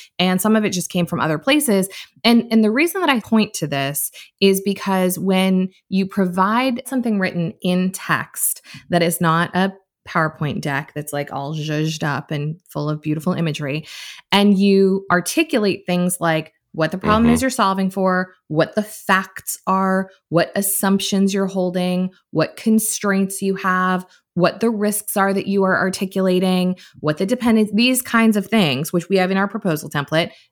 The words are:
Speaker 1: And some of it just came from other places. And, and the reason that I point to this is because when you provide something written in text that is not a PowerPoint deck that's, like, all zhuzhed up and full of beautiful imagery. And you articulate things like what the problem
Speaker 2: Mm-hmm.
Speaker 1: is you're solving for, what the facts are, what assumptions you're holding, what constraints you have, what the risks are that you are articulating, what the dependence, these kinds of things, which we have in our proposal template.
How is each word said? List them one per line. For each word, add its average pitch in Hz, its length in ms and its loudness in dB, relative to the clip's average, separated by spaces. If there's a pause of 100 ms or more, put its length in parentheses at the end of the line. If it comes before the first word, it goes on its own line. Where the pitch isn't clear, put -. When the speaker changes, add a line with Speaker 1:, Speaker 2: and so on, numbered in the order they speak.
(200)
Speaker 1:
And 185 220 2
some 220 140 4
of 214 100 2
it 196 60 0
just 180 180 -6
came 175 160 0
from 165 140 -6
other 151 180 0
places. 220 520 2 (340)
And, 233 280 4
and 226 120 4
the 214 80 2
reason 339 300 0
that 330 80 0
I 262 100 2
point 214 360 0
to 156 120 -4
this 139 440 -4 (280)
is 196 220 4
because 190 580 -2
when 190 500 2 (200)
you 190 160 0
provide 202 800 0
something 233 340 -2
written 175 420 -2
in 185 300 0
text - 680 -6 (280)
that 175 140 4
is 165 160 0
not 170 360 2
a 190 180 0 (340)
PowerPoint 156 540 -2
deck 147 340 -4
that's, 147 180 -8
like, 143 180 -6
all 139 220 -6
zhuzhed 156 500 -4
up 147 280 -4
and 151 280 -6 (100)
full 147 200 -6
of 151 120 -4
beautiful 156 320 -2
imagery. 151 520 -4 (460)
And 202 260 4
you 196 540 4
articulate 208 760 0
things 180 340 0
like 160 340 -2 (200)
what 160 180 -2
the 185 60 -6
problem 214 280 2
Speaker 2:
Mm-hmm. 233 80 6
Speaker 1:
is 240 80 0
you're 262 100 0
solving 190 380 0
for, 185 440 -2 (140)
what 156 280 0
the 214 80 0
facts - 840 -4
are, 190 420 0 (200)
what 170 260 0
assumptions 196 760 0
you're 196 120 0
holding, 180 640 -2 (200)
what - 240 -2
constraints 196 840 0
you 190 140 -2
have, 185 500 0 (300)
what 175 260 0
the 226 80 2
risks 208 480 -4
are 196 160 2
that 196 140 -2
you 196 180 2
are 185 120 2
articulating, 185 1000 0 (240)
what 151 160 -2
the 196 80 -2
dependence, 220 480 2
these 247 280 2
kinds 226 360 4
of 190 100 -4
things, 156 460 2
which 170 160 -2
we 196 80 2
have 185 140 2
in 190 60 0
our 196 120 0
proposal 160 400 -4
template. 156 420 -2 (200)